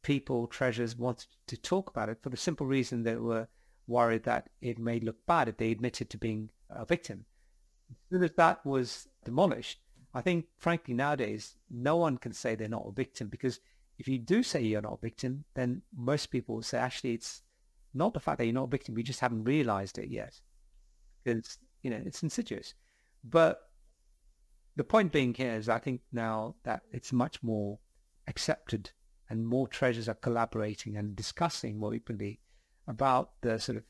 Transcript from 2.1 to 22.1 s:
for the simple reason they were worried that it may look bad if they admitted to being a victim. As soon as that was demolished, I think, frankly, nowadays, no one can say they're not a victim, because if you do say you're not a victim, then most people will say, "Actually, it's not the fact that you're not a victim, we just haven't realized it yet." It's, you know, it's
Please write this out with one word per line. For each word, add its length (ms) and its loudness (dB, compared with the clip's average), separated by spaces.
for 100 -8
the 60 -6
simple 300 -2
reason 360 2
they 120 0
were 320 -2
worried 380 4
that 260 0
it 200 -4
may 180 0
look 280 -4
bad 220 4
if 80 -6
they 140 2
admitted 400 -2
to 80 -12
being 320 -4
a 160 -10
victim. 400 -2
As 60 -18
soon 140 4
as 120 2
that 300 6
was 400 0
demolished, 540 2
I 60 -2
think, 260 2
frankly, 360 0
nowadays, 600 0
no 260 2
one 220 4
can 140 -8
say 240 -2
they're 120 -4
not 200 -4
a 40 -10
victim, 360 -4
because 320 -4
if 100 -8
you 100 2
do 240 4
say 200 0
you're 200 2
not 160 -6
a 80 -6
victim, 380 -6
then 280 -2
most 360 0
people 240 -2
will 60 -6
say, 160 -4
"Actually, 360 -2
it's 280 -10
not 200 2
the 60 -4
fact 180 -2
that 80 2
you're 80 2
not 100 0
a 60 -4
victim, 260 -4
we 80 -2
just 160 -6
haven't 240 0
realized 540 2
it 100 -8
yet." 320 -10
It's, 340 -2
you 80 -4
know, 140 -6
it's 200 -6